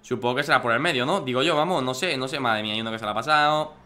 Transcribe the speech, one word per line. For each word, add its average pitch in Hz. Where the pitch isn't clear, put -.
supongo 123
que 143
será 151
por 120
el 117
medio, 143
¿no? 180
Digo 131
yo, 160
vamos, 156
no 127
sé, 156
no 131
sé, 147
madre 113
mía, 107
hay 113
uno 113
que 113
se 113
la 104
ha -
pasado. 151